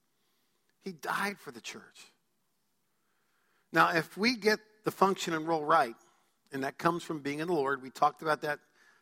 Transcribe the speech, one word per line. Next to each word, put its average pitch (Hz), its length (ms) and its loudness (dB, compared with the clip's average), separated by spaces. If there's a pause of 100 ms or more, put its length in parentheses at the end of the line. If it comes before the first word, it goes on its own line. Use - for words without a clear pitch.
(840)
He 190 80 -10
died 175 480 -4
for 147 100 -18
the 117 100 -16
church. - 520 -18 (1600)
Now, 165 180 6
if 165 260 -2
we 233 200 2
get 208 240 2 (240)
the 160 80 -2
function 185 420 2
and 156 140 -4
role 160 160 0
right, 147 320 4 (560)
and 135 100 -4
that 139 160 -6
comes 170 240 0
from 160 160 -8
being 143 220 -6
in 165 80 -6
the 180 60 0
Lord, 135 280 0
we 131 80 -14
talked 147 320 0
about 151 200 0
that 147 180 -4 (420)